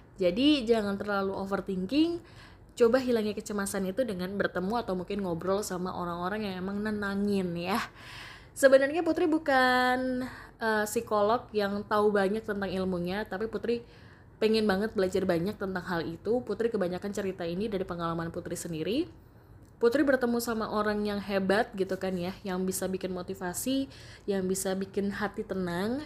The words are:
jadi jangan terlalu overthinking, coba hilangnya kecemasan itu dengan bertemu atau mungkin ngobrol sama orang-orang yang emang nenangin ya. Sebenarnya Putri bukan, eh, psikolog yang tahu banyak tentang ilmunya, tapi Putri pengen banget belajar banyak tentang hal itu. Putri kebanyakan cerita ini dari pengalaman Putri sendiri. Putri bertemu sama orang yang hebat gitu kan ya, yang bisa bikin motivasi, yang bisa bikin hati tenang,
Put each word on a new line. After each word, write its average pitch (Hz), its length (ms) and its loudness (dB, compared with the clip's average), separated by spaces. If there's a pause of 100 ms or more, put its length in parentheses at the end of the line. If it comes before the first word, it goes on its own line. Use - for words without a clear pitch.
(180)
jadi 240 480 4
jangan 202 320 2
terlalu 202 320 0
overthinking, 196 880 0 (560)
coba 240 240 6
hilangnya 220 400 0
kecemasan 196 480 -4
itu 185 160 0
dengan 190 320 -4
bertemu 190 480 0
atau 185 160 -2
mungkin 196 240 -4
ngobrol 185 400 0
sama 185 320 -4
orang-orang 180 560 -4
yang 185 80 -6
emang 202 240 -4
nenangin 202 720 0
ya. 180 240 -2 (720)
Sebenarnya 277 560 6
Putri 320 240 2
bukan, 254 960 2 (320)
eh, 220 280 2
psikolog 220 680 2
yang 202 320 0
tahu 208 240 4
banyak 202 320 2
tentang 202 280 -4
ilmunya, 185 560 -2
tapi 196 200 -4
Putri 226 400 -2 (560)
pengen 220 240 4
banget 202 280 2
belajar 190 280 2
banyak 185 320 0
tentang 185 320 -6
hal 175 160 -2
itu. 202 400 -2
Putri 220 280 -2
kebanyakan 180 440 -2
cerita 185 320 -4
ini 190 240 -2
dari 190 160 -2
pengalaman 165 480 -4
Putri 170 240 -6
sendiri. 175 480 -2 (760)
Putri 269 240 4
bertemu 254 320 4
sama 226 320 -2
orang 208 320 0
yang 208 160 -2
hebat 196 560 2
gitu 185 240 -2
kan 185 160 -2
ya, 175 160 -4 (160)
yang 185 160 -2
bisa 185 240 -2
bikin 185 240 -4
motivasi, 190 800 -4 (340)
yang 196 220 0
bisa 190 320 0
bikin 196 320 -2
hati 202 320 -4
tenang, 190 640 -2